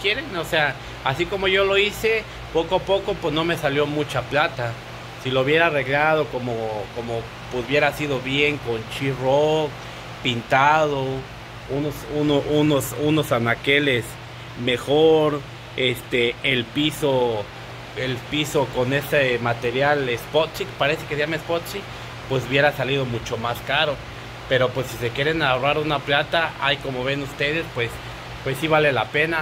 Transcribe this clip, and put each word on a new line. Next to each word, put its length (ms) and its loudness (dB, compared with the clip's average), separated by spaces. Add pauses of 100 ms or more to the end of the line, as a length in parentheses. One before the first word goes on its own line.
quieren. 340 -2
O 80 -4
sea, 320 0 (300)
así 200 0
como 220 -2
yo 180 4
lo 120 2
hice, 460 0 (280)
poco 260 0
a 20 4
poco, 340 0
pues 200 -4
no 120 0
me 120 0
salió 280 2
mucha 380 -2
plata. 480 0 (520)
Si 80 -2
lo 100 2
hubiera 260 4
arreglado 600 2
como, 260 -4 (420)
como, 260 -4 (300)
pues, 140 -4
hubiera 280 4
sido 280 -2
bien, 360 2
con 220 -4 (140)
She-Rock, 760 2 (540)
pintado, 840 4 (640)
unos, 260 -2 (200)
uno, 340 4
unos, 540 4
unos 280 2
anaqueles 760 2 (580)
mejor, 800 4 (340)
este, 580 0 (100)
el 200 2
piso, 800 0 (540)
el 180 -2
piso 600 0
con 180 0
ese 460 2
material 760 2
Spotchic, 520 -2 (100)
parece 300 0
que 80 -4
se 60 0
llama 160 -2
Spotchic, 440 -4 (480)
pues 180 0
hubiera 240 4
salido 340 0
mucho 320 -4
más 280 -2
caro. 300 0 (540)
Pero 200 4
pues 180 -4
si 100 -8
se 120 -2
quieren 320 0
ahorrar 360 2
una 220 0
plata, 520 2 (100)
ay, 160 2
como 260 -4
ven 180 -2
ustedes, 520 -2
pues, 160 0 (540)
pues 160 -2
sí 80 -2
vale 260 6
la 120 2
pena. 360 0